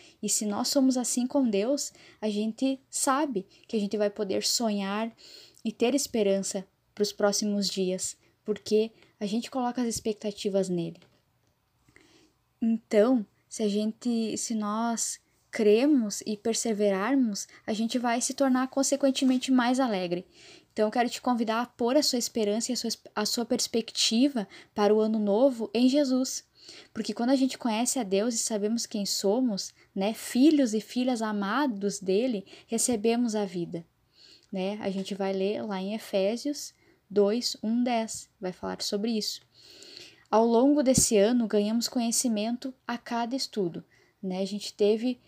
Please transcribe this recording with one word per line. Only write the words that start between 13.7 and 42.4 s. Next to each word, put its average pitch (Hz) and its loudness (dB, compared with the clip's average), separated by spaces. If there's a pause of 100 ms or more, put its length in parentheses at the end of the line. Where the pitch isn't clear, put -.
se - -6
nós 220 -4 (300)
cremos 226 4
e 214 -4
perseverarmos, 214 0 (180)
a 220 -2
gente 226 -2
vai 240 0
se - -4
tornar, 262 2
consequentemente, 269 2
mais 254 4
alegre. 185 -2 (440)
Então, 214 2
eu 214 -2
quero 240 2
te - -10
convidar 226 0
a 240 -2
pôr 247 0
a 294 4
sua 254 0
esperança 220 -2
e - -2
a 226 -4
sua, 226 -4 (260)
a 214 -2
sua 240 -2
perspectiva 240 0 (280)
para 208 6
o 214 4
ano 220 2
novo 226 2
em 247 4
Jesus. 262 0 (480)
Porque 214 -6
quando 240 0
a 277 4
gente 262 2
conhece 240 -2
a 247 -2
Deus 202 0
e - -4
sabemos 220 -2
quem 202 -4
somos, 208 0 (220)
né, 202 -2
filhos 262 4
e 220 2
filhas 247 -2
amados 208 -2
dele, 196 -2 (220)
recebemos 226 0
a 214 0
vida, 170 -6 (680)
né? 196 -4
A 196 -4
gente 190 -6
vai 196 -2
ler 202 -2
lá 196 -6
em 202 -6
Efésios 220 -2 (360)
dois, 202 0
um, 233 0
dez, 226 -2 (100)
vai 185 -6
falar 185 -8
sobre 214 -2
isso. 214 -4 (880)
Ao 220 6
longo 269 6
desse 247 4
ano, 226 4
ganhamos 214 0
conhecimento 233 -2 (160)